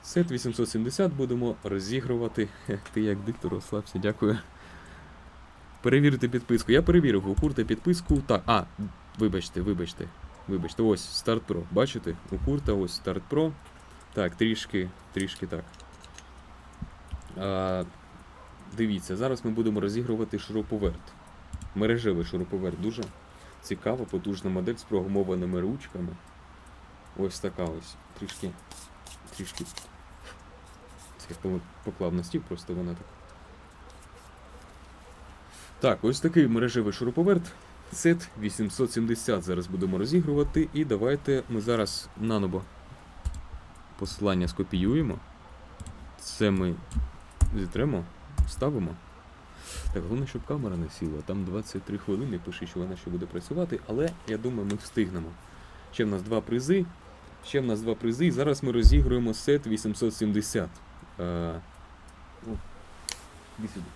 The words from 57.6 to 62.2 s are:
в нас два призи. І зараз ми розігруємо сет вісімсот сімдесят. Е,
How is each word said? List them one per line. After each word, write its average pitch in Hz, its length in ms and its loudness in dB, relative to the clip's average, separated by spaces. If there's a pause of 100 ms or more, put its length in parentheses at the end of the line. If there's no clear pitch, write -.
в 131 40 0
нас 110 160 2
два 113 140 0
призи. 120 320 2
І 165 40 8
зараз 139 320 2
ми 127 100 2
розігруємо 120 640 8
сет 143 320 2
вісімсот 110 480 0
сімдесят. 104 560 0 (500)
Е, 85 400 -2 (840)